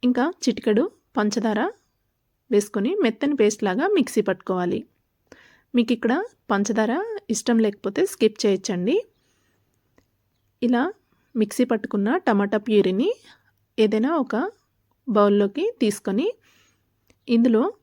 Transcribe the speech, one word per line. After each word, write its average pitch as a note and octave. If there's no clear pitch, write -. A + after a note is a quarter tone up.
ఇంకా B3
చిటికెడు A3+
పంచదార G#3+
వేసుకొని G#3
మెత్తని C#4
పేస్ట్ G#3+
లాగా G3
మిక్సీ B3
పట్టుకోవాలి. F#3
మీకు A#3+
ఇక్కడ A3+
పంచదార G#3+
ఇష్టం A#3
లేకపోతే G#3+
స్కిప్ -
చేయొచ్చండి. G3
ఇలా A#3+
మిక్సీ A3
పట్టుకున్న G#3+
టమాటా G3+
ప్యూరీని G#3
ఏదైనా A3
ఒక -
బౌల్లోకి G3+
తీసుకొని G#3
ఇందులో A#3